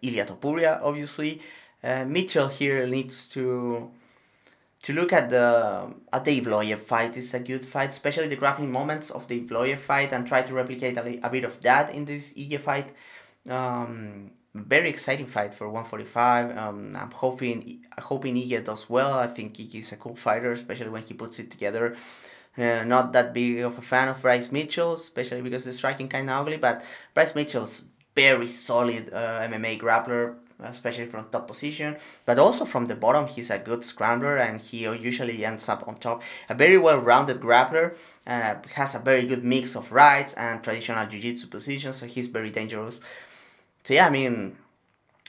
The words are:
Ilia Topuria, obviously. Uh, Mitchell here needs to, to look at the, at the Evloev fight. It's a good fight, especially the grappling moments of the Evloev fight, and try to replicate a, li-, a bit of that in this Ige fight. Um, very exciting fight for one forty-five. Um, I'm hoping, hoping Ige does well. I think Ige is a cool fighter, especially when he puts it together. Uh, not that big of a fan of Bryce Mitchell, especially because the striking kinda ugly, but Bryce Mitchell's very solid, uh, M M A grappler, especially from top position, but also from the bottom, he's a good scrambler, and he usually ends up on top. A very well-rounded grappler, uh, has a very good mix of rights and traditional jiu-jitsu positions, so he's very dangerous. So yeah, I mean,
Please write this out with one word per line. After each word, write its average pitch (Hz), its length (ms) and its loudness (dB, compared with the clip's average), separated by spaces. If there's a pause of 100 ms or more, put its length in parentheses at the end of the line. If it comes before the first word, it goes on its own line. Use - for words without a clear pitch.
Ilia 117 220 -2
Topuria, 156 580 0
obviously. 147 580 -4 (440)
Uh, 127 200 -2
Mitchell 156 440 0
here 139 380 0
needs 131 420 -4
to, 123 640 -4 (920)
to 143 120 -6
look 175 180 2
at 139 160 6
the, 117 640 4 (180)
at 131 140 -2
the 139 160 2
Evloev 107 380 0
fight. 117 400 -2
It's 123 160 -6
a 123 60 -2
good 127 260 -8
fight, 139 240 -2
especially 147 380 -4
the 139 80 -4
grappling 139 360 0
moments 151 380 -4
of - 180 -12
the 120 140 -4
Evloev 127 360 -2
fight, 139 340 0
and 127 140 -2
try 131 140 4
to 131 140 -4
replicate 127 420 -4
a, 120 60 -4
li-, 120 200 -8
a 120 60 -2
bit 127 160 -2
of - 160 -8
that 139 340 4
in 147 120 -6
this 143 260 -10
Ige 143 280 -6
fight. 143 340 -4 (560)
Um, 117 800 -6 (260)
very 135 320 2
exciting 139 380 -4
fight 104 260 -4
for 107 160 -10
one 113 160 -6
forty-five. 120 720 2
Um, 104 380 -8
I'm 95 160 -10
hoping, 127 720 -4 (140)
hoping 135 380 -4
Ige 123 280 -2
does 107 240 -8
well. 135 260 2
I 123 120 2
think 107 300 -10
Ige 110 180 -16
is 110 160 -12
a 107 60 -14
cool 117 180 -14
fighter, 117 380 0
especially 120 380 -8
when 110 120 -10
he - 100 -14
puts 117 280 -10
it - 100 -14
together. 113 460 -2 (600)
Uh, 117 280 0
not 123 300 4
that 123 200 4
big 120 240 0
of 120 200 -4
a - 40 -16
fan 131 240 2
of 135 160 -4
Bryce 123 300 2
Mitchell, 156 420 -2
especially 127 480 -8
because 127 220 -6
the 123 80 -10
striking 135 360 -4
kinda 135 240 -4
ugly, 147 240 -2
but 120 280 0 (300)
Bryce 156 200 4
Mitchell's 139 480 -4 (320)
very 135 320 6
solid, 120 680 0
uh, 113 300 -4
M 113 120 -6
M 110 100 -6
A 113 120 -4
grappler, 120 600 2 (240)
especially 120 460 -8
from 110 240 -12
top - 180 -6
position, 147 480 -6 (280)
but 123 140 4
also 226 260 8
from 120 220 0
the 113 80 -4
bottom, 139 320 4
he's 117 240 -8
a 101 80 0
good 117 260 -4
scrambler, 123 520 0
and 110 240 0
he 113 240 -10
usually 117 600 -4
ends 110 240 -4
up 104 200 -4
on 107 80 -12
top. 117 260 -4 (260)
A 110 60 -4
very 170 240 8
well-rounded 139 600 6
grappler, 156 560 4 (280)
uh, 113 300 -2 (200)
has 135 200 -2
a 117 60 -6
very 127 260 4
good 123 160 -2
mix 123 320 0
of 120 160 -10
rights 139 440 8
and 117 280 -4
traditional 113 460 -4
jiu-jitsu 117 400 -8
positions, 139 480 -8
so 120 100 -10
he's 123 220 -6
very 110 220 -6
dangerous. 110 500 -8 (840)
So - 100 -2
yeah, 170 140 8
I 156 40 6
mean, 120 460 -2 (720)